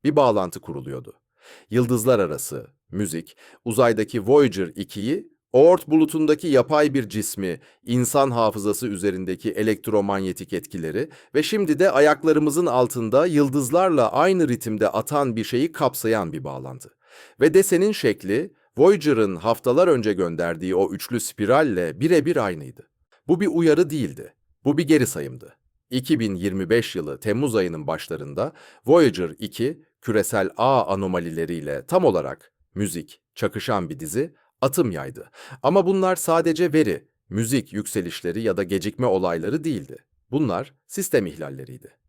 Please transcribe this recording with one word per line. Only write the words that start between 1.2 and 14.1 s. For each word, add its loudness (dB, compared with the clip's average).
Yıldızlar 2
arası, -4
müzik, -8
uzaydaki 0
Voyager 4
ikiyi -6
Oort 6
bulutundaki 2
yapay 2
bir -2
cismi, -6
insan 0
hafızası -2
üzerindeki -4
elektromanyetik -2
etkileri -6
ve 2
şimdi 0
de 4
ayaklarımızın 2
altında 2
yıldızlarla 2